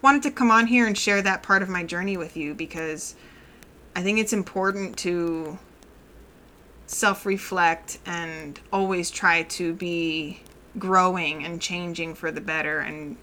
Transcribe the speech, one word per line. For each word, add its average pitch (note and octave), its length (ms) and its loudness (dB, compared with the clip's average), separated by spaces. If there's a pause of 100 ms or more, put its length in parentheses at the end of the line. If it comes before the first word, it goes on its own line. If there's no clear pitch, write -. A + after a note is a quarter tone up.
wanted C#4+ 200 6
to C#4+ 80 -2
come A#3+ 200 2
on A3+ 160 8
here A#3+ 200 4
and G3+ 100 0
share G3+ 260 2
that F#3+ 200 0
part G3 200 4
of F#3 60 -4
my F3+ 160 -2
journey F3+ 320 -2
with E3 200 -8
you D3+ 180 -6
because D#3+ 600 -6 (800)
I F#3 80 -2
think G#3 160 2
it's A3 140 2
important F#3+ 680 0
to E3+ 600 -2 (1300)
self-reflect F#3+ 1200 0
and E3 520 -8 (140)
always F#3+ 380 0
try E3+ 320 2
to E3+ 320 -4
be E3 680 -4 (380)
growing F3+ 680 2
and E3+ 160 -6
changing E3+ 540 -6
for E3 160 -6
the D3+ 100 -8
better D#3 400 -2
and D3+ 420 -8